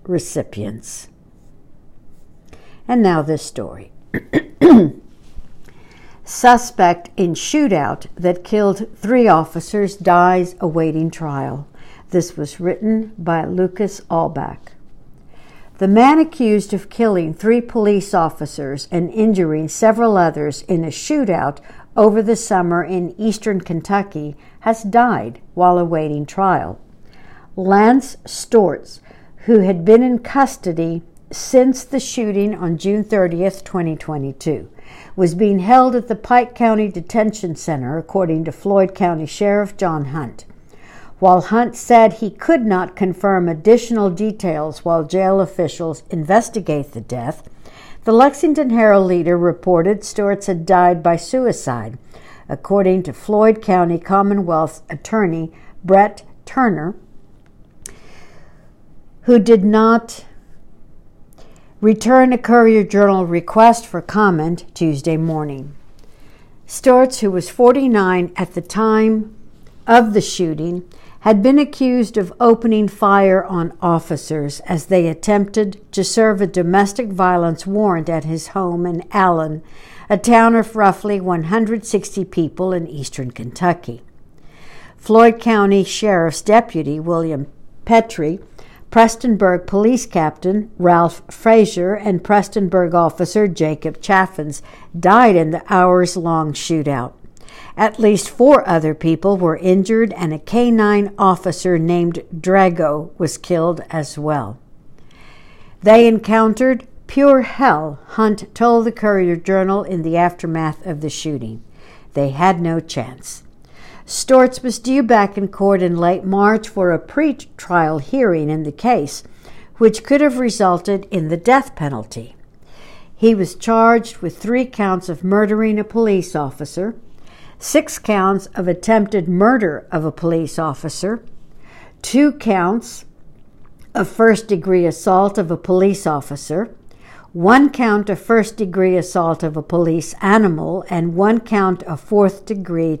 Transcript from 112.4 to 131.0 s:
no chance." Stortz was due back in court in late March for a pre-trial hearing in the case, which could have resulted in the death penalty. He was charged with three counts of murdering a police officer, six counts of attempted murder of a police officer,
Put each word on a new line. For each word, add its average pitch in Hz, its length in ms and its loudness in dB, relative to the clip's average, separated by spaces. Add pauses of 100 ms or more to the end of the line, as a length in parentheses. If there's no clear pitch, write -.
no 165 180 -2
chance." - 640 -12 (640)
Stortz 254 560 2
was 254 160 -4
due 262 240 0
back 208 360 2
in 196 100 -4
court 196 320 0
in 170 160 0
late 175 300 0
March 196 420 0
for 180 240 0
a 160 60 0
pre-trial 180 1000 -2
hearing 170 520 -2
in 156 120 -4
the 147 80 -8
case, 165 540 -4 (540)
which 220 260 2
could 285 160 2
have 262 180 0
resulted 196 720 -2
in 165 180 -4
the 170 100 -4
death 254 360 2
penalty. 120 600 -10 (800)
He 226 180 4
was 190 200 -4
charged 226 640 0
with 170 180 -10
three 240 300 -4
counts 190 420 -6
of 165 160 -8
murdering 214 540 0
a 208 60 -2
police 208 520 -2
officer, 151 580 -8 (640)
six - 400 -2
counts 196 460 -2 (100)
of 180 140 -6
attempted 202 580 0
murder 185 640 0
of 156 140 -4
a 156 80 -4
police 165 460 -4
officer, 160 680 -6 (800)